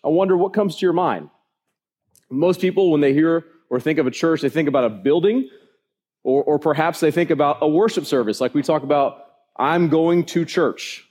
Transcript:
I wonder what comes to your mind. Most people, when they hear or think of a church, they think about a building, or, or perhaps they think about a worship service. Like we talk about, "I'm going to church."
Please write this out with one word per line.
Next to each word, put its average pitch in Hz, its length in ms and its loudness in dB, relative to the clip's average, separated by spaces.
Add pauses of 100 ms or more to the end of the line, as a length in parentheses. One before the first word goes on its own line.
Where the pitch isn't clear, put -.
I - 60 -4
wonder 185 300 2
what 190 160 -2
comes 202 220 0
to 190 100 -2
your 175 80 2
mind. 120 340 -2 (1000)
Most 170 320 0
people, 185 300 2
when 147 120 2
they 139 100 4
hear 165 320 2 (240)
or 123 100 -2
think 151 200 -2
of 143 80 0
a 127 40 -2
church, 165 300 0
they 143 80 -2
think 156 180 -2
about 135 180 2
a - 40 0
building, 165 600 0 (720)
or, 135 180 2
or 151 160 0
perhaps 156 400 -2
they 156 120 2
think 175 180 0
about 147 320 0
a 151 80 0
worship 175 380 0
service. 113 340 -2
Like - 140 -2
we 147 80 0
talk 151 200 0
about, 143 360 0 (360)
"I'm 160 360 0
going 165 360 2
to 170 200 -4
church." - 640 -4